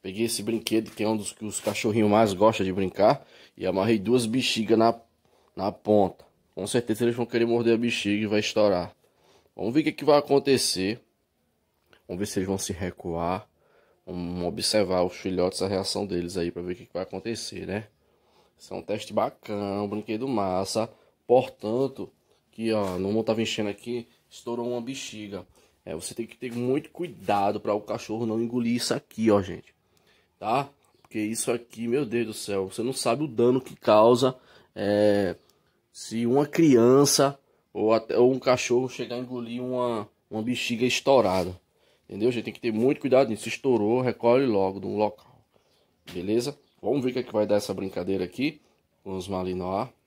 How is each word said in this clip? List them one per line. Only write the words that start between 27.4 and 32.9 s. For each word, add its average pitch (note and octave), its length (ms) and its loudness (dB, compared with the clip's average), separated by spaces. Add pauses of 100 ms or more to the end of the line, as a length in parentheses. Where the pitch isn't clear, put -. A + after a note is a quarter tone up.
pra G#2 140 -2
o G#2+ 80 0
cachorro A2+ 460 -6
não A2 120 -2
engolir A#2+ 360 0
isso A#2 180 -2
aqui, - 380 0
ó, G2+ 100 6
gente. F2 320 -10 (640)
Tá? C3+ 320 -2 (320)
Porque - 180 -10
isso A2 300 -4
aqui, A#2 380 -6
meu C3 180 -2
Deus A2+ 220 -2
do G#2+ 60 -10
céu, G2 360 -4
você A2+ 140 -6
não B2+ 80 -2